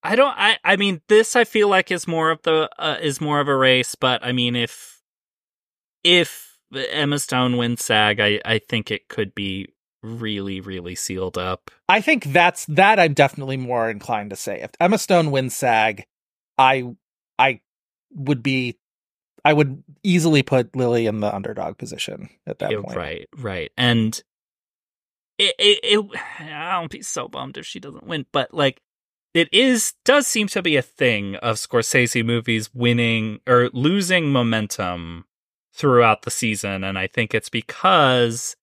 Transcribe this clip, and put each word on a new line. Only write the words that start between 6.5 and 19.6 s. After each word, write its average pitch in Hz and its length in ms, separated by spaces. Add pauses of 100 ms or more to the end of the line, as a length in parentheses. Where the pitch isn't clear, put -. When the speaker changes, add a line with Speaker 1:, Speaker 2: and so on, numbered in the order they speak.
Speaker 1:
Emma 143 440
Stone 127 400
wins 120 260
sag, 107 340
I, 104 260
I 110 160
think - 300
it - 180
could 101 260
be 98 340 (340)
really, 104 600
really 90 320
sealed 92 420
up. 92 340 (160)
Speaker 2:
I 202 140
think 285 240
that's, 170 420
that 196 320
I'm 165 140
definitely 135 460
more 120 320
inclined 104 400
to 95 60
say. - 260
If - 80 (100)
Emma 185 160
Stone 170 360
wins 131 220
sag, 110 520 (500)
I, 131 380 (440)
I 127 220 (540)
would 135 280
be, 127 360 (680)
I 151 80
would 147 300 (200)